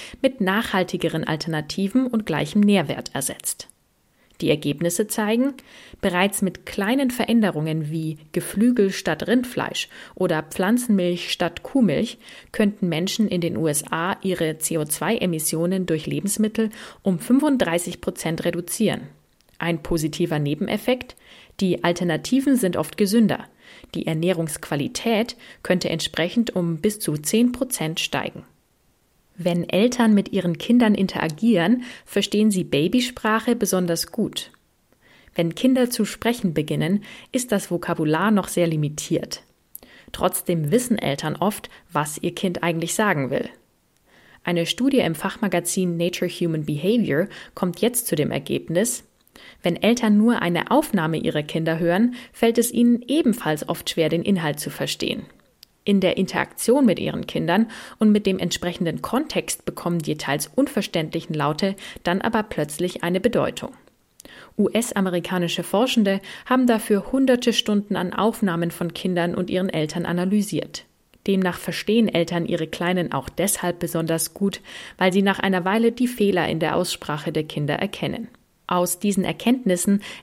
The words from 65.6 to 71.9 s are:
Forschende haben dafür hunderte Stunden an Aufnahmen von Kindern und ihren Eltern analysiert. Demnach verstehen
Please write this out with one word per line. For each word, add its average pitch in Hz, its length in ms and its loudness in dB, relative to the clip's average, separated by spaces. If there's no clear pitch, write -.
Forschende 202 560 2
haben 254 220 4
dafür 214 440 2
hunderte 247 420 4
Stunden 208 420 0
an 180 180 -2
Aufnahmen 180 560 2
von 165 240 -6
Kindern 175 400 0
und 180 160 -2
ihren 185 200 0
Eltern 156 360 -2
analysiert. 180 800 0
Demnach 185 320 2
verstehen 214 500 2